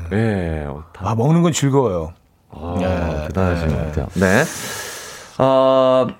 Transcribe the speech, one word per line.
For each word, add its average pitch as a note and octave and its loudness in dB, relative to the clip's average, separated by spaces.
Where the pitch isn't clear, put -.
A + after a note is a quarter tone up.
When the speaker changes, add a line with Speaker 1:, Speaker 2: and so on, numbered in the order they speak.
Speaker 1:
예. F#2+ 0
다. F#2 -8
Speaker 2:
아, A2 -2
먹는 D3+ 4
건 F3 2
즐거워요. A#2+ 0
Speaker 1:
아, E2+ -8
Speaker 2:
네. E2+ -2
Speaker 1:
대단하신 E2 0
Speaker 2:
네. C#2+ 0
Speaker 1:
것 C2 -2
같아요. D2+ -4
네. G2 4
어, C3 4